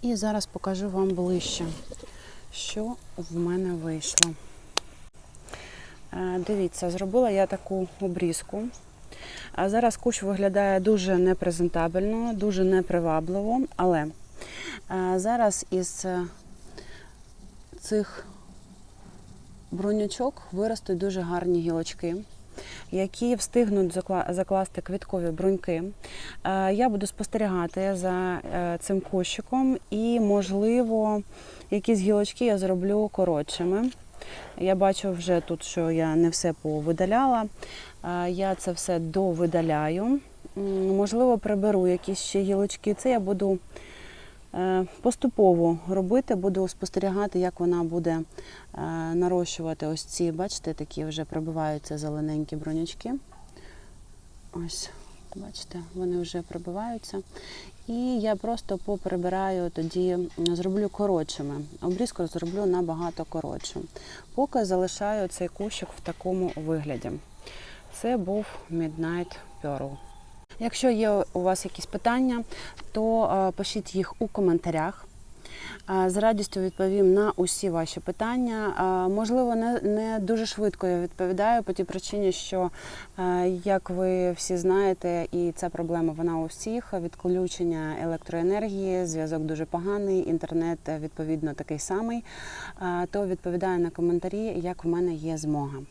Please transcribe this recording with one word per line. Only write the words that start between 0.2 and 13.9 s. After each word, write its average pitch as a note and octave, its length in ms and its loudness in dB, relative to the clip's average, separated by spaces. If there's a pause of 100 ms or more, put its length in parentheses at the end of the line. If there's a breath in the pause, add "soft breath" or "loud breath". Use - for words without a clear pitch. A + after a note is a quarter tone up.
покажу F#3+ 440 -4
вам F#3+ 180 2
ближче, F3+ 560 0 (880 loud breath)
що A3 420 -4 (220)
в E3 200 -6
мене F3+ 360 0
вийшло. D#3+ 580 -2 (1800 loud breath)
Е, F#3 340 -2
дивіться, F#3 440 -2
зробила G3 400 2
я G3 160 4
таку F#3+ 420 -4 (120)
обрізку. F3+ 600 -2 (920 loud breath)
А F#3+ 160 0
зараз A3+ 280 4
кущ - 260 0
виглядає G3 580 4
дуже F#3+ 380 4
непрезентабельно, F#3 1120 2
дуже F#3+ 320 2
непривабливо, F#3 960 2 (160)
але, E3+ 300 4 (840 loud breath)